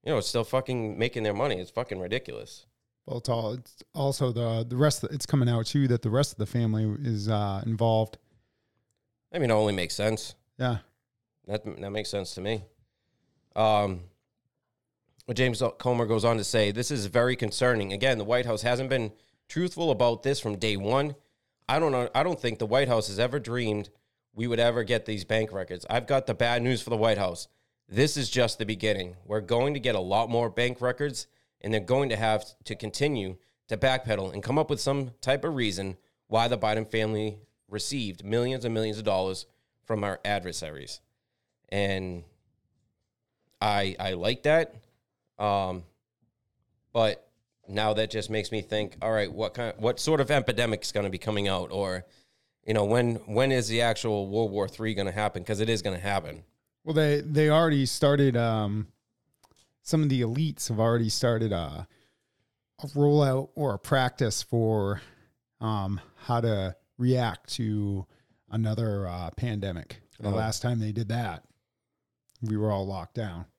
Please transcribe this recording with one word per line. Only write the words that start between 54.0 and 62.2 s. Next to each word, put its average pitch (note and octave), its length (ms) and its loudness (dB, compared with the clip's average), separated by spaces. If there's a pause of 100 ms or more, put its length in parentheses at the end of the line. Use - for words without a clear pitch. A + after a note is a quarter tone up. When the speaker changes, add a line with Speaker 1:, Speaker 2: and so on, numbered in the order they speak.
Speaker 1:
World G#2 240 0
War G2 160 0
Three A2 260 -4
gonna G2 180 -2
happen? G2+ 320 -2
'Cause G#2 160 -2
it A2 80 2
is A2 140 0
gonna F#2 160 -4
happen. F2 460 -4 (400)
Speaker 2:
Well, D#3+ 100 -4
they, D3 260 4
they D3+ 300 4
already D3+ 340 6
started, C#3 520 4
um, G#2+ 500 0 (960)
some D#3 200 2
of D3 60 4
the C3 140 2
elites C#3 460 -2
have A2 100 -2
already A2+ 300 4
started, A2+ 440 2
uh, E2 320 -4 (1000)